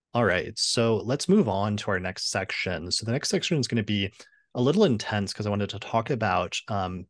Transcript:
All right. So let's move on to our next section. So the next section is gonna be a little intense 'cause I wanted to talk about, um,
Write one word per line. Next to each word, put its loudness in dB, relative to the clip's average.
All 2
right. 0
So 2
let's -2
move 6
on 0
to -4
our 0
next -6
section. -4
So -2
the 0
next -2
section 0
is 0
gonna 0
be -2
a -2
little 6
intense 0
'cause -6
I 0
wanted 0
to -12
talk -2
about, 0
um, -4